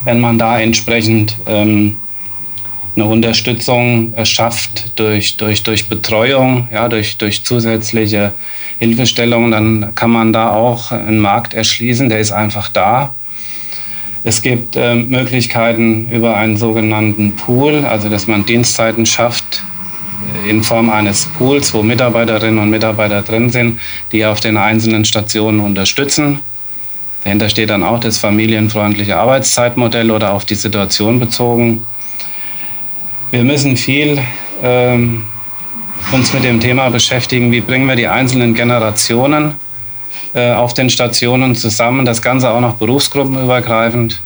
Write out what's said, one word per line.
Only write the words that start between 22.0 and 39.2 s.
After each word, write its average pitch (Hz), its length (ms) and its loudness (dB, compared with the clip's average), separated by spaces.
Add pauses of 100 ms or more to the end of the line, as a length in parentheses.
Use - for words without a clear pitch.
und 104 100 2
Mitarbeiter 107 540 0
drin 117 260 0
sind, 117 300 0 (340)
die 107 120 2
auf 107 140 0
den 110 160 0
einzelnen 110 480 2
Stationen 107 560 0
unterstützen. 139 800 -2 (840)
Dahinter 101 240 0
steht 110 200 0
dann 98 140 0
auch 110 160 0
das 117 180 -2
familienfreundliche 107 1000 0
Arbeitszeitmodell 120 960 2
oder 107 220 0
auf 101 120 -4
die 104 100 -2
Situation 107 640 0
bezogen. 117 680 0 (1500)
Wir 123 120 2
müssen 135 320 2
viel, 143 440 0 (440)
ähm, 123 600 2 (880)
uns 131 220 0
mit 131 100 0
dem 120 160 2
Thema 127 300 2
beschäftigen, 123 600 0
wie 120 100 2
bringen 131 260 0
wir 131 80 2
die 117 120 0
einzelnen 123 460 2
Generationen, 120 1000 2 (800)